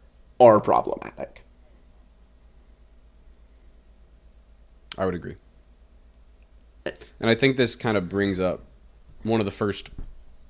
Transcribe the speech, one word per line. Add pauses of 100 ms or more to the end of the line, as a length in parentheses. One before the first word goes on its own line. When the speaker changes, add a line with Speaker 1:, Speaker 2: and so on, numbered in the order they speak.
(380)
Speaker 1:
are
problematic. (3500)
Speaker 2:
I
would
agree. (1500)
And
I
think
this
kind
of
brings
up (600)
one
of
the
first (600)